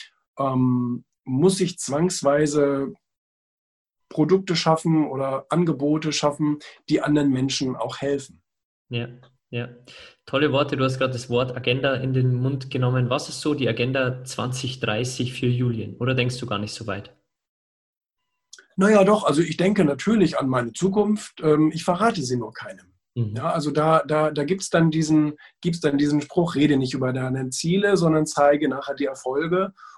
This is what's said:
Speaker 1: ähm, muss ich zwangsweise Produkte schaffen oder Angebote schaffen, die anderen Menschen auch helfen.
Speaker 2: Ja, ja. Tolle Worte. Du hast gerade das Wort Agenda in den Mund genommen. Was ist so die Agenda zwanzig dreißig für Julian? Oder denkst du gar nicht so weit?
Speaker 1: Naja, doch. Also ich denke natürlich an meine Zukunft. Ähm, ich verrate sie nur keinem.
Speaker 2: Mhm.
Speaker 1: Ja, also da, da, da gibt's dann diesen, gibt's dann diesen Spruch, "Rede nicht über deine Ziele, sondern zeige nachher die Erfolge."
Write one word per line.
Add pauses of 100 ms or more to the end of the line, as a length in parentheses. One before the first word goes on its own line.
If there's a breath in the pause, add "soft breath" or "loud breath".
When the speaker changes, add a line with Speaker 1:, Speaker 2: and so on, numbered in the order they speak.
(400 loud breath)
Speaker 1:
ähm, (180)
muss
ich
zwangsweise (1160)
Produkte
schaffen
oder
Angebote
schaffen, (300 loud breath)
die
anderen
Menschen
auch
helfen. (480)
Speaker 2:
Ja, (420)
ja. (560 loud breath)
Tolle
Worte.
Du
hast
gerade
das
Wort
Agenda
in
den
Mund
genommen.
Was
ist
so
die
Agenda
zwanzig
dreißig
für
Julian?
Oder
denkst
du
gar
nicht
so
weit? (1600 soft breath)
Speaker 1:
Naja,
doch.
Also
ich
denke
natürlich
an
meine
Zukunft.
Ähm,
ich
verrate
sie
nur
keinem. (220)
Speaker 2:
Mhm.
Speaker 1:
Ja,
also
da,
da,
da
gibt's
dann
diesen, (260 loud breath)
gibt's
dann
diesen
Spruch,
"Rede
nicht
über
deine
Ziele,
sondern
zeige
nachher
die
Erfolge." (240 loud breath)